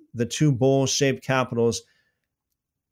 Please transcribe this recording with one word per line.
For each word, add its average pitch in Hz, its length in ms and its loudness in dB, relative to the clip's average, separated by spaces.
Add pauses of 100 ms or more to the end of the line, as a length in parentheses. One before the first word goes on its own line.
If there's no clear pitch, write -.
(140)
the 117 120 -4
two 151 260 0
bowl-shaped 135 720 0
capitals 117 580 -2 (1120)